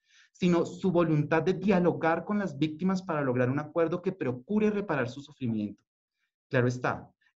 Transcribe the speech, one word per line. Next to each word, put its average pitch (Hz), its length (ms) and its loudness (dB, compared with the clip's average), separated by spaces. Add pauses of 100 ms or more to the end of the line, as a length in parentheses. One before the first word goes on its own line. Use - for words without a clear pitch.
(340)
sino 170 320 4
su - 260 -2
voluntad 160 500 4
de 185 120 2
dialogar 165 720 2
con 208 140 -2
las 180 200 -6
víctimas 185 420 -2
para 151 200 -4
lograr 127 280 0
un 139 100 -2
acuerdo 165 420 -2
que 190 100 -2
procure 208 600 -2
reparar 151 380 -2
su - 120 -12
sufrimiento. 107 600 -6 (680)
Claro 127 180 2
está, 127 420 -4 (280)